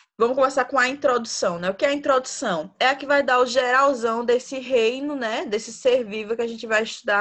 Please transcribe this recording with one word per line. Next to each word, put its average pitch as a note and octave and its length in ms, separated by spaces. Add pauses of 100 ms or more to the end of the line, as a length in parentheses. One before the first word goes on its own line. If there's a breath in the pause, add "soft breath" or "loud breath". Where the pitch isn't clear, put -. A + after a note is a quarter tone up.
(160)
Vamos A#3+ 200
começar C4+ 280
com C4 140
a B3 100
introdução, A#3+ 680
né? F3+ 120
O G3 40
que D4+ 100
é C#4+ 40
a C#4+ 40
introdução? C4 880
É A#3+ 80
a C4+ 80
que C#4 100
vai C#4+ 180
dar B3 180
o B3+ 60
geralzão B3 800
desse B3 340
reino, C4 580
né? A#3+ 280
Desse A3+ 280
ser B3 320
vivo G#3+ 320
que A#3+ 60
a A#3 40
gente A#3 200
vai A3 160
estudar G#3 380